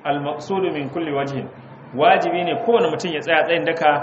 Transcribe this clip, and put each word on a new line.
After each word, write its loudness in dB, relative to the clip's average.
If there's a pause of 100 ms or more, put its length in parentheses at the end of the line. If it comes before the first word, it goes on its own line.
"Al -2
maqsudu -2
min -6
kulli -4
wajhin," -4 (460)
wajibi 4
ne -2
kowane 4
mutum -4
ya -4
tsaya 2
tsayin 0
daka 2 (120)